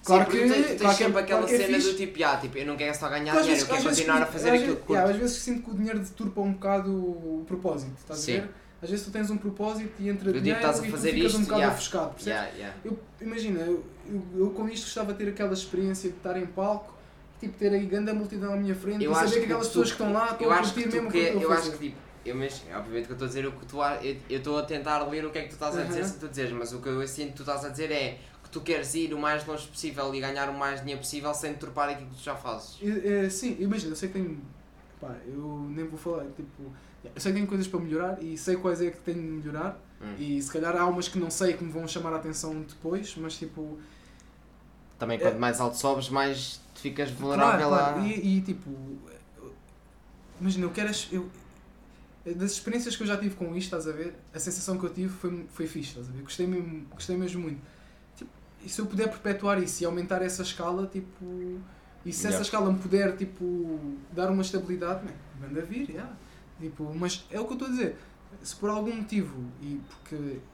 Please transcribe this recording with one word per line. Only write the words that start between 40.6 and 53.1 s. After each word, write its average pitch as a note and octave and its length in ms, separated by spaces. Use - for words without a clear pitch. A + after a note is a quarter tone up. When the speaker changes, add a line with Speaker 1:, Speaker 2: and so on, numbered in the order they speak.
Speaker 2:
há F3 100
umas F3+ 220
que G3 100
não E3+ 120
sei F3+ 240
que F3 100
me D#3+ 80
vão D#3+ 160
chamar E3 240
a D#3+ 40
atenção D#3 460
depois, F3+ 540
mas D#3+ 200
tipo D3+ 420
Speaker 1:
Também A#2 180
Speaker 2:
é - 40
Speaker 1:
quanto A2+ 180
mais A#2+ 220
alto A#2+ 160
sobes, C3+ 320
mais C#3 520
tu - 60
ficas C#3 300
Speaker 2:
Claro, B2 100
Speaker 1:
vulnerável D3+ 320
Speaker 2:
claro. C#3+ 320
Speaker 1:
a G3+ 60
Speaker 2:
E, G3 320
e, - 40
tipo, F#3 280
imagina, F#3 260
eu E3+ 40
quero G#3 200
as-, - 220
eu... F3+ 160
das G3 160
experiências A#3+ 440
que - 60
eu G#3+ 40
já G3+ 100